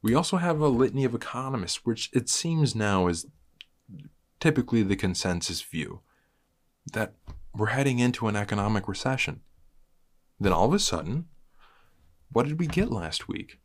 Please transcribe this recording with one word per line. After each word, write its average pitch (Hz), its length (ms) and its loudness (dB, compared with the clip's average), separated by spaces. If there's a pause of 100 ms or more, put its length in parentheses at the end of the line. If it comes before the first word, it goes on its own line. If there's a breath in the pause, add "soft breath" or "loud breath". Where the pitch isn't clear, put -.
We 110 140 4
also 175 220 2
have 170 220 2
a 151 80 4
litany 131 360 4
of 123 100 2
economists, 120 720 -6
which 113 280 -2
it 120 160 0
seems 156 440 2
now 101 340 4
is 85 200 0 (1120)
typically 123 420 2
the 101 140 2
consensus 87 680 -2
view, - 400 -8 (920)
that 110 200 -4 (420)
we're 107 120 0
heading 131 320 2
into 120 280 2
an 104 80 0
economic 104 520 0
recession. 131 540 -4 (960)
Then 98 140 2
all 85 120 4
of 139 80 4
a 202 60 2
sudden, 101 460 -2 (1040 soft breath)
what 120 160 2
did 151 120 -6
we 170 80 0
get 190 240 0
last 85 360 -6
week? - 380 -10